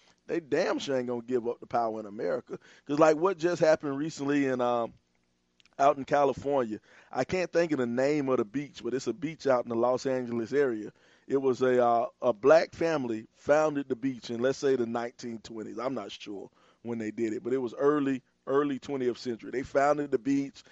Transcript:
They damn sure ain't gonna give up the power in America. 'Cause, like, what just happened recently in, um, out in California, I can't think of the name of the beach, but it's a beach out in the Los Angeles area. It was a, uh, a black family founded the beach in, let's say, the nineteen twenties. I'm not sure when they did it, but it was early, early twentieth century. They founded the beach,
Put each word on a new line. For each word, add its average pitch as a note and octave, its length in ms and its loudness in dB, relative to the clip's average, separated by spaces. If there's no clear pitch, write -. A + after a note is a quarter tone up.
They E3+ 160 -2
damn D#3+ 380 0
sure C#3 180 -2
ain't B2 100 -2
gonna A#2+ 140 -4
give A#2 260 -2
up A#2 140 -6
the - 60 -16
power A2+ 340 0
in G#2+ 60 -10
America. C3+ 500 -6
'Cause, D3 140 -2
like, D#3 160 8
what F3 220 0
just D#3+ 240 0
happened D#3 360 2
recently C#3+ 500 0
in, B2+ 120 0
um, A#2+ 320 0
out C#3+ 180 4
in C3+ 80 -8
California, C#3 720 0
I C3 120 -2
can't F3+ 280 -2
think E3+ 200 2
of D3 60 0
the B2+ 80 0
name C3+ 440 0
of B2+ 80 4
the A#2+ 80 0
beach, C3 380 -8
but A#2+ 100 -4
it's C3 140 -4
a A#2 60 -2
beach D3+ 340 -8
out B2 160 4
in A#2 60 -10
the A#2 60 -4
Los B2 300 2
Angeles A#2+ 460 -2
area. B2 400 0
It C3+ 100 0
was B2+ 240 2
a, B2 240 4
uh, A#2 200 2
a B2 120 2
black C#3+ 400 6
family B2+ 640 -4
founded D3 520 2
the C3 80 -2
beach B2 340 -6
in, A#2 120 -4
let's C3 160 0
say, C3+ 180 2
the A#2+ 100 0
nineteen A#2 540 -8
twenties. G#2 380 -12
I'm B2+ 160 -4
not G#2+ 180 -8
sure - 380 -14
when A#2 160 -8
they G#2+ 140 -6
did G#2+ 220 -2
it, A2 100 -8
but A#2+ 100 -2
it C3+ 60 0
was A#2 160 -6
early, C#3 480 2
early C#3 320 0
twentieth B2+ 380 -2
century. A2+ 340 -8
They B2 120 -4
founded C#3+ 480 2
the C3+ 60 2
beach, C#3 540 -2